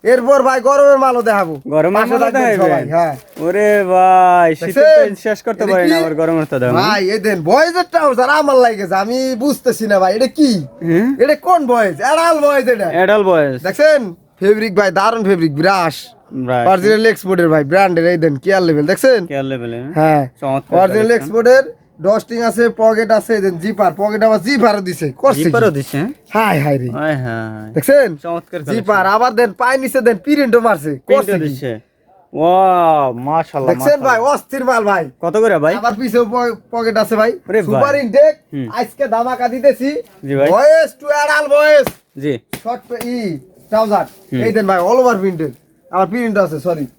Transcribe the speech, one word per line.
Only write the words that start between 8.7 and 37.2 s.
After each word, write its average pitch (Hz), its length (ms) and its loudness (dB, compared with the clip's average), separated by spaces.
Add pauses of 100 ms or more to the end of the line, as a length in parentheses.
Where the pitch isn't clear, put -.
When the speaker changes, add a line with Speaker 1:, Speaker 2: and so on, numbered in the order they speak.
Speaker 1:
যে 185 80 -4
আমি 254 400 -4
বুঝতেছি 233 520 -4
না 202 120 2
ভাই, 185 160 0
এটা 247 120 0
কি? 220 400 0 (140)
Speaker 2:
হ্যাঁ? 180 380 -2
Speaker 1:
এটা 294 160 2
কোন 330 320 0
বয়েজ? 220 340 0
অ্যাডাল্ট 311 440 0
বয়েজ 277 240 0
এটা। 208 200 -2
Speaker 2:
অ্যাডাল্ট 190 380 2
বয়েজ। 143 360 0
Speaker 1:
দেখছেন? 233 520 0 (240)
ফেব্রিক 208 360 0
ভাই, 196 160 2
দারুণ 214 320 0
ফেব্রিক, 165 320 0
ব্রাশ। 170 520 0 (260)
Speaker 2:
ব্রাশ। 123 340 -2
Speaker 1:
অরিজিনাল 208 380 2
এক্সপোর্টের 185 440 0
ভাই, 156 140 2
ব্র্যান্ডের, 170 440 2
এই 180 100 2
দেন, 156 180 0
কেয়ার 185 280 0
লেভেল, 151 220 0
দেখছেন? 196 400 2
Speaker 2:
কেয়ার 139 200 -6
লেভেল, 120 280 -8
হ্যাঁ? 123 220 -12
Speaker 1:
হ্যাঁ। 156 320 2 (140)
Speaker 2:
চমৎকার 135 380 -2
Speaker 1:
অরিজিনাল 196 280 2
Speaker 2:
কালেকশন। 233 120 2
Speaker 1:
এক্সপোর্টের 233 440 2 (380)
ডস্টিং 220 400 -2
আছে, 233 360 0
পকেট 220 340 2
আছে, 220 240 0
এই 208 60 -2
দেন, 185 160 -2
জিপার, 185 400 -2
পকেট 208 260 -2
আবার 220 180 2
জিপারও 214 400 0
দিছে, 165 300 -6
করছে 254 260 0
কি? 151 60 -2
Speaker 2:
জিপারও 196 280 2
দিছে, 139 260 -6
হ্যাঁ? 175 120 -4 (240)
Speaker 1:
হায়, 202 260 0
হায় 143 180 0
রে। 123 120 -6
Speaker 2:
হায়, 147 260 -4
হায়। 113 580 -8
Speaker 1:
দেখছেন? 214 420 2
Speaker 2:
চমৎকার 170 360 -10
কালেকশন। 160 220 -8
Speaker 1:
জিপার, 202 320 0
আবার 226 280 2
দেন, 214 200 0
পায়ে 254 240 -2
নিচে 262 240 -2
দেন, 226 160 2
প্রিন্টও 269 420 0
মারছে, 190 300 -2
করছে 147 340 0
Speaker 2:
প্রিন্টও 185 220 -2
Speaker 1:
কি? 147 80 -4
Speaker 2:
দিছে। 127 260 -8 (540)
ওয়াও, 165 800 2
মাশাআল্লাহ, 139 600 -4
Speaker 1:
দেখছেন - 180 0
ভাই, 294 60 2
Speaker 2:
মাশাআল্লাহ। 254 360 0
Speaker 1:
অস্থির 262 320 -6
মাল 240 180 0
ভাই। 185 260 -2 (120)
Speaker 2:
কত 170 160 -4
করে 214 220 2
ভাই? 156 160 0
Speaker 1:
আবার 220 180 -2
পিছেও 240 320 -2
প-, 240 300 -4 (160)
পকেট 226 260 -4
আছে 220 180 -2
ভাই। 220 160 2 (180)